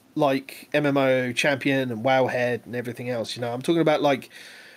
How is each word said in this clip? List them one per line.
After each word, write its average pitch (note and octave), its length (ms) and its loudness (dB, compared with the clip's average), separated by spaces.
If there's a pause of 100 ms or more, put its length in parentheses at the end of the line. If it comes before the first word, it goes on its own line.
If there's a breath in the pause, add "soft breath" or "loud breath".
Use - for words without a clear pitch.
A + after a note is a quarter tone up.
(160)
like C3+ 580 0
M D3 120 2
M C#3 120 2
O C3 360 2
Champion C3+ 580 0
and A2 120 -6
Wowhead B2 640 2
and A#2 100 -10
everything B2 340 -8
else. A2+ 260 -6
You A#2+ 60 -10
know, A#2+ 120 -4
I'm B2+ 80 -6
talking E3 200 2
about, D#3 200 2
like, C#3 280 0 (480 loud breath)